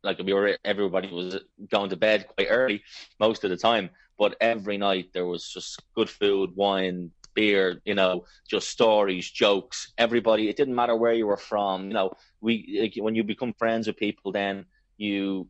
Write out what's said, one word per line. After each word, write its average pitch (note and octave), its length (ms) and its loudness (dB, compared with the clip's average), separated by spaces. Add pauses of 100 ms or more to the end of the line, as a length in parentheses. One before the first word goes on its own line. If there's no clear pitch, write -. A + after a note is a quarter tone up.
Like, F#2+ 160 -2
we F#2+ 120 0
were, G2 320 2
everybody F#2+ 480 -2
was F2+ 240 -6 (320)
going G2+ 220 0
to F#2 60 -4
bed F#2 320 2
quite - 200 -2
early A2+ 360 0 (340)
most G#2+ 240 2
of G2+ 80 0
the F2+ 60 -2
time, A2 340 0 (260)
but G#2 240 2
every G#2 380 0
night F#2+ 340 0
there F2+ 140 -4
was F2 220 -6
just - 340 -14 (140)
good A2 120 2
food, G2 460 0
wine, F#2+ 560 0 (240)
beer, G2 500 2
you G#2 120 -2
know, F#2 280 2 (240)
just G2+ 200 -4
stories, G#2 600 2
jokes. - 680 0
Everybody, A2 500 2
it G2+ 80 -4
didn't C3 200 0
matter A#2+ 180 2
where A#2 180 2
you A2+ 140 0
were G2+ 100 0
from. G2 520 -2
You G#2 60 -6
know, F#2+ 180 0 (280)
we, G#2 420 -2
like, G#2 200 -2
when A2 140 -2
you A2+ 80 0
become A2 280 -6
friends A2+ 360 -2
with G2+ 80 -6
people, G#2 340 -6
then G2 360 -4 (300)
you G2 540 -4